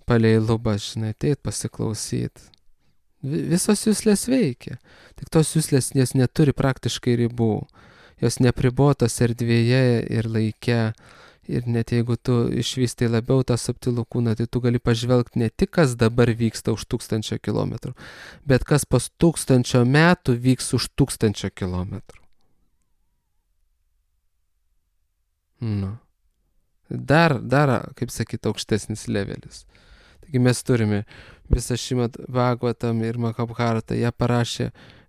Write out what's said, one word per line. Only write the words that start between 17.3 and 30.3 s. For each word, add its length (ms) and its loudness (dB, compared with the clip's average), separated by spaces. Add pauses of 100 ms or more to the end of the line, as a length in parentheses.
kilometrų, 480 -4 (560)
bet 220 4
kas 180 2
po 140 2
tūkstančio 840 2
metų 560 4
vyks 380 0
už 180 0
tūkstančio 560 0
kilometrų. 680 -8 (3500)
Nu. 360 -6 (960)
Dar, 500 2
dar, 320 2 (220)
kaip 160 -8
sakyt, 360 -6
aukštesnis 640 -4
levelis. 560 -8 (560)
Taigi 220 -2